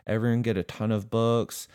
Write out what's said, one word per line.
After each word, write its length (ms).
Everyone 340
get 160
a 60
ton 280
of 200
books, 640